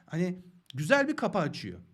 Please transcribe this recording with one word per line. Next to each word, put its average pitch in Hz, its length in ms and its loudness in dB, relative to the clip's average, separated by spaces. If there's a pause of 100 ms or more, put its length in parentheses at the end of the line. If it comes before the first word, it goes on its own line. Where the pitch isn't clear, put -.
hani 180 320 -2 (360)
güzel 262 340 4
bir 302 80 -2
kapı 208 220 0
açıyor. 104 420 -4 (140)